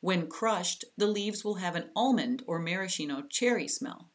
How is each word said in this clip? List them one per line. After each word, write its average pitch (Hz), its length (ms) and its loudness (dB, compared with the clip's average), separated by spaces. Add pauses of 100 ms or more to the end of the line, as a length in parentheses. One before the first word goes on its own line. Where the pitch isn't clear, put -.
When 175 260 2
crushed, 208 580 0 (140)
the 208 80 4
leaves 208 380 0
will 208 100 -2
have 180 220 -2
an 165 180 -6
almond 175 520 2
or 170 120 -2
maraschino 165 720 -4
cherry - 380 2
smell. - 460 2